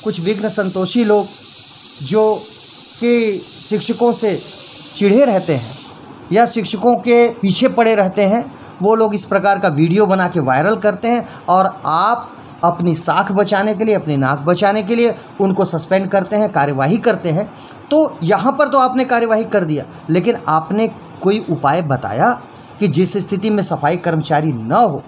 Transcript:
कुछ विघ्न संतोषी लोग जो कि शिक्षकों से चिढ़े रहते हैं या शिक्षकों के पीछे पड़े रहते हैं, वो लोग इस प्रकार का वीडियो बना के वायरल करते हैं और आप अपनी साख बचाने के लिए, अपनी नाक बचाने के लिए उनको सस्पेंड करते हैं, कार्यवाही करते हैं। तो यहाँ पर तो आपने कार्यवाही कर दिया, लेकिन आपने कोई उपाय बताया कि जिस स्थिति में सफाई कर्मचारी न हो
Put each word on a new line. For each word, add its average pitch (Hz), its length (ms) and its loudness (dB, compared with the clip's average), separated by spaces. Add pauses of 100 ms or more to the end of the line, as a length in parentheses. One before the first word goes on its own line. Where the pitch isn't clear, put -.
कुछ 202 220 -2
विघ्न 208 240 0
संतोषी 190 560 0
लोग 208 200 4 (800)
जो 214 280 2 (640)
कि 233 420 2
शिक्षकों - 680 -2
से 220 240 0 (640)
चिढ़े 202 280 6
रहते 180 280 0
हैं 120 180 -2 (600)
या 220 140 4
शिक्षकों 226 500 0
के 240 340 4
पीछे 233 380 0
पड़े 226 280 2
रहते 190 260 0
हैं, 226 340 0 (260)
वो 214 140 4
लोग 220 200 2
इस 202 100 -4
प्रकार 196 340 2
का 196 80 0
वीडियो 165 380 2
बना 185 220 0
के 180 120 -2
वायरल 143 360 2
करते 208 320 -2
हैं 233 220 -2 (200)
और 185 360 2
आप 185 440 0 (340)
अपनी 170 320 0
साख 175 360 0
बचाने 202 440 0
के 208 100 -2
लिए, 214 100 2
अपनी 151 220 -2
नाक 135 220 0
बचाने 196 440 0
के 208 120 -2
लिए 233 200 2 (260)
उनको 196 240 2
सस्पेंड 190 440 -2
करते 196 260 0
हैं, 208 160 0
कार्यवाही 143 460 0
करते 214 320 0
हैं। 185 240 -2 (380)
तो 302 320 2
यहाँ 196 280 2
पर 277 160 0
तो 277 100 0
आपने 254 280 2
कार्यवाही 233 380 0
कर 208 220 0
दिया, 151 200 -4 (240)
लेकिन 185 280 2 (100)
आपने 175 400 0 (360)
कोई 202 260 0
उपाय 147 320 0
बताया 135 600 -2 (380)
कि 208 80 2
जिस 170 300 2
स्थिति 196 320 -4
में 208 140 0
सफाई 165 340 -2
कर्मचारी 160 540 0
न 113 200 -6
हो 190 360 2